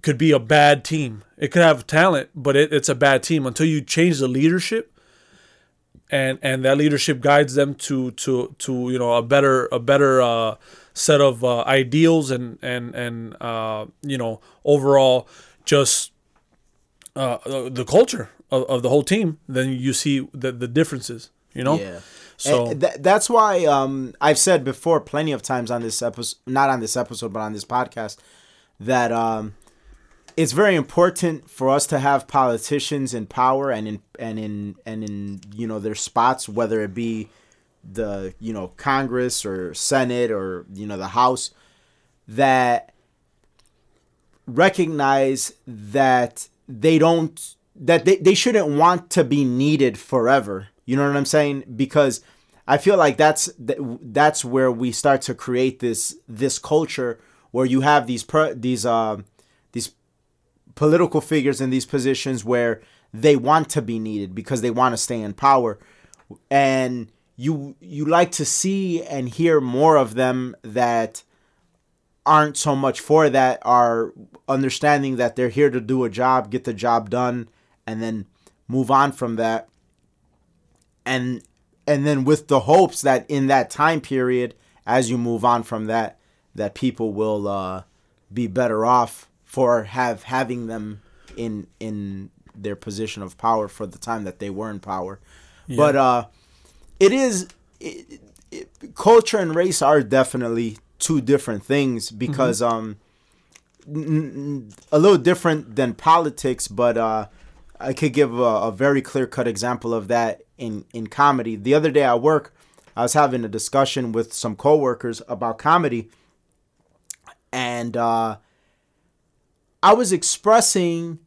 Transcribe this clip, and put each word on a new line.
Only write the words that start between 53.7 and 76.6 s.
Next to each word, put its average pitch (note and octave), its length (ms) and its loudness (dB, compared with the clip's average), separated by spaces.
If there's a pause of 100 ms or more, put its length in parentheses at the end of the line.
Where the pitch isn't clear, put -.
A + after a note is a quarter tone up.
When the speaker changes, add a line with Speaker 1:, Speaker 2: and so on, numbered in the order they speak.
Speaker 2:
that's C#3+ 420 0
where C3 280 2
we A#2+ 200 -4
start C#3 300 0
to C#3 120 -8
create B2+ 460 -2
this, - 360 -4 (120)
this A#2+ 300 -4
culture C#3 640 -2 (300)
where C3 160 0
you C3 160 2
have C#3+ 240 4
these A#2+ 180 -6
per-, D#3 300 0
these, B2 320 -4
uh, A2+ 320 0 (540)
these A#2 200 -8 (840)
political E3 460 2
figures C#3 400 -2
in C3 100 -2
these C3 160 -2
positions C3 580 -4
where A#2 360 0 (320)
they C#3+ 240 4
want D3 340 2
to D3 120 -2
be A2+ 160 -6
needed G#2 360 -6
because B2 260 -6
they A#2+ 100 -2
want A#2+ 220 2
to A2+ 40 -6
stay A#2 240 -6
in G#2 140 -10
power. B2+ 440 2 (720)
And C3 600 0 (260)
you, C#3 440 -6
you D3+ 240 -8
like F3 280 4
to D3+ 120 -4
see F#3+ 580 -4
and C3+ 260 -8
hear D#3+ 320 2
more C3+ 360 4
of A#2 180 2
them B2+ 480 -2
that A#2 600 -2 (1040)
aren't D3+ 320 4
so D3 180 0
much C3+ 240 -2
for D3+ 300 4
that, B2+ 320 2
are A#2 500 2 (360)
understanding C3+ 680 0
that A#2+ 200 -2
they're B2+ 120 0
here C3+ 220 4
to B2 100 -4
do B2+ 240 -2
a A2+ 60 -4
job, B2+ 400 0
get B2 140 -6